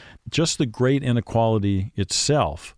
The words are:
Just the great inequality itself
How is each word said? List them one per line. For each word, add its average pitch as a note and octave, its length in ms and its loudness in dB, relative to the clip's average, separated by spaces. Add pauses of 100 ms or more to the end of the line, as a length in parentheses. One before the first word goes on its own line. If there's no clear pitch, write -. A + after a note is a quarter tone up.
(300)
Just - 280 0
the D#3 80 0
great B2+ 380 0
inequality A2 920 0
itself G2+ 840 -2